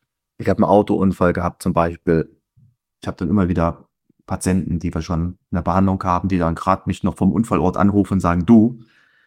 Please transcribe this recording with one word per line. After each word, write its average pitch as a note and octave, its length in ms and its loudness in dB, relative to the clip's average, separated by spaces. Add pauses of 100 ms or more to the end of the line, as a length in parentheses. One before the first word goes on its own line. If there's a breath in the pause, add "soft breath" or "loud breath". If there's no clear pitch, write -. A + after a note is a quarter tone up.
(380)
ich F#2+ 100 -6
hab F#2+ 100 0
einen G#2 60 2
Autounfall F#2 680 2
gehabt F2 300 -6
zum F2+ 100 -2
Beispiel. E2+ 640 -2 (640)
Ich - 80 -18
hab - 80 -8
dann F2 120 -6
immer F#2 200 2
wieder E2+ 400 -2 (380)
Patienten, F#2 520 -2
die E2 160 -6
wir D#2+ 80 -4
schon E2+ 360 -4 (120)
in F#2 60 -4
der F2 60 -2
Behandlung F#2+ 420 0
haben, F2+ 240 -2
die F#2 100 0
dann E2 160 0
grad F#2+ 320 -4
mich F#2+ 180 -6
noch F2 120 -4
vom F#2+ 160 2
Unfallort F2+ 440 0
anrufen G2+ 380 0
und F#2 60 0
sagen, F2 260 0
„Du, A#2 360 4 (440 soft breath)